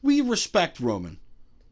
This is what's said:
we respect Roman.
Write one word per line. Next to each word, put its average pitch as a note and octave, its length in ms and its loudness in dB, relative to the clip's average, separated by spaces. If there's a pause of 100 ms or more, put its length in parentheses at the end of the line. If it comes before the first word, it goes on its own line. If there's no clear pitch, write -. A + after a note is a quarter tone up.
we C#4+ 200 4
respect G#3+ 580 0
Roman. G2 400 -4 (520)